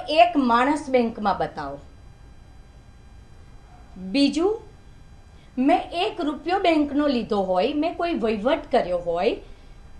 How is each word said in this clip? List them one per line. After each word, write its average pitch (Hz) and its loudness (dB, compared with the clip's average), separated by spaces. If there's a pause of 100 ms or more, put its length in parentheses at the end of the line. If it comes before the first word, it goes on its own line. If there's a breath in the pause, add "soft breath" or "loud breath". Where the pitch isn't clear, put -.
એક 339 6
માણસ 269 2
બેંકમાં 220 0
બતાવો. 147 -6 (2250)
બીજું, 277 2 (960 soft breath)
મેં 294 4
એક 359 -4
રૂપિયો 320 -2
બેંકનો 294 2
લીધો 220 0
હોય, 185 0
મેં 330 -2
કોઈ 339 -2
વહીવટ 226 -2
કર્યો 180 2
હોય 175 -2 (640 soft breath)